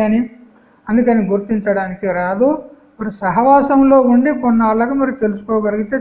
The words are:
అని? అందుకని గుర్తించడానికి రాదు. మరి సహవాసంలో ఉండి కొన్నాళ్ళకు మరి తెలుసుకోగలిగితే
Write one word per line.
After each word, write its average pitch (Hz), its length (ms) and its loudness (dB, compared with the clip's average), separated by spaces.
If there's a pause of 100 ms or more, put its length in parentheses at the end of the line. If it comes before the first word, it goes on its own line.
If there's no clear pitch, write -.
అని? 220 140 2 (680)
అందుకని 226 360 2 (100)
గుర్తించడానికి 202 720 -4 (140)
రాదు. 190 280 0 (500)
మరి 214 120 -8 (140)
సహవాసంలో 269 720 4 (140)
ఉండి 262 180 2 (120)
కొన్నాళ్ళకు 226 580 0
మరి 262 120 -2 (120)
తెలుసుకోగలిగితే 214 760 -4